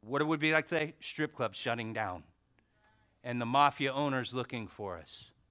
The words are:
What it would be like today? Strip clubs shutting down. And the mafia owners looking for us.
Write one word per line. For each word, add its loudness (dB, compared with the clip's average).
What 0
it 4
would 2
be 4
like 4
today? 0
Strip -4
clubs -2
shutting -2
down. -4
And -4
the 0
mafia 4
owners 0
looking -4
for -8
us. -16